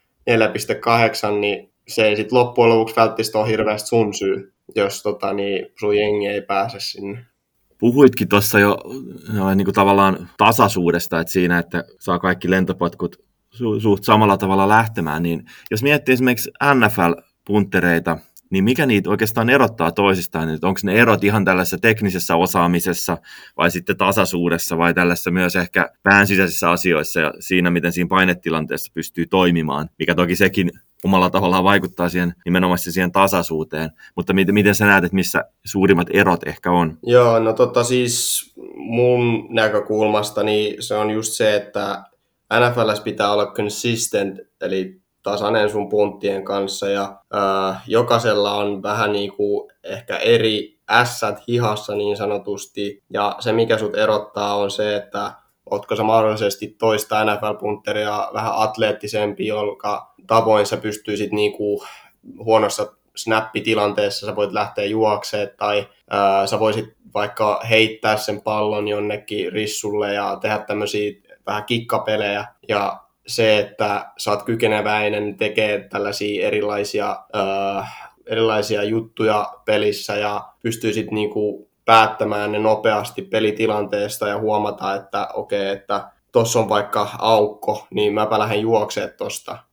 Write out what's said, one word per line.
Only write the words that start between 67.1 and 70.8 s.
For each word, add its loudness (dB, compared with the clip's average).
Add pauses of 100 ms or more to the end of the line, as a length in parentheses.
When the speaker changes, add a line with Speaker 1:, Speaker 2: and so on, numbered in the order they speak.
Speaker 1:
vaikka -2
heittää 4
sen -6
pallon -4
jonnekin -6
rissulle -4
ja -4
tehdä -2
tämmösiä -4 (360)